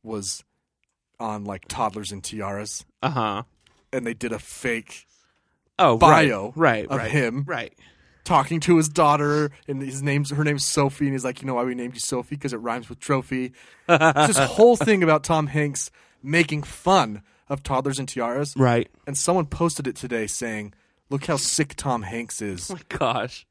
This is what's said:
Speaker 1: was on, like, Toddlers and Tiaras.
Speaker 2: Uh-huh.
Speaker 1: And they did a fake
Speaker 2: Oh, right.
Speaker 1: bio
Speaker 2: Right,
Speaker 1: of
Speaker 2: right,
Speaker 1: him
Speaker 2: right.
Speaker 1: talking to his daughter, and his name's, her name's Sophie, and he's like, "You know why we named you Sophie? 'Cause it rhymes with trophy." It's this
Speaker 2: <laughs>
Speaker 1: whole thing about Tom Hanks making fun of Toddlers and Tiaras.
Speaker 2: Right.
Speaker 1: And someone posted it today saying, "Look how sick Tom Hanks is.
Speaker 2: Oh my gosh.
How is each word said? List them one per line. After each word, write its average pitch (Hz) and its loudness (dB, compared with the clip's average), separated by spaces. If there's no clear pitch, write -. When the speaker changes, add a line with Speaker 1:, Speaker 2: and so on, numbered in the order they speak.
Speaker 1:
was 101 -8
on, 107 -6
like, 98 -10
Toddlers 104 -4
and 98 -12
Tiaras. 101 -8
Speaker 2:
Uh-huh. 117 -2
Speaker 1:
And 123 -4
they 117 -4
did 113 -6
a 107 -6
fake - -8
Speaker 2:
Oh, 151 6
right. - -2
Speaker 1:
bio 107 -4
Speaker 2:
Right, 127 2
Speaker 1:
of 139 -4
Speaker 2:
right, 113 -4
Speaker 1:
him 131 0
Speaker 2:
right. 170 -8
Speaker 1:
talking 156 2
to 175 6
his 160 4
daughter, 147 2
and 135 -6
his 135 -8
name's, 139 0
her 147 -2
name's 147 0
Sophie, 143 0
and 139 0
he's 123 -6
like, 127 -4
"You 131 -8
know 131 -4
why 120 0
we 127 -2
named 120 -8
you 117 -12
Sophie? 135 -6
'Cause 135 -6
it 113 -8
rhymes 117 -6
with - -16
trophy." 127 -4
It's 151 6
this 185 4
Speaker 2:
<laughs> 135 2
Speaker 1:
whole 233 8
thing 202 2
about 156 4
Tom 156 2
Hanks 147 -4
making 151 0
fun 120 0
of 139 -6
Toddlers 135 -2
and 131 -6
Tiaras. 131 -4
Speaker 2:
Right. 120 4
Speaker 1:
And 139 -6
someone 175 0
posted 160 -2
it 113 -6
today 117 -6
saying, 107 -8
"Look 139 -6
how 151 0
sick - -2
Tom 120 -4
Hanks 113 -10
is. 95 -8
Speaker 2:
Oh 190 -8
my 160 -16
gosh. 123 -4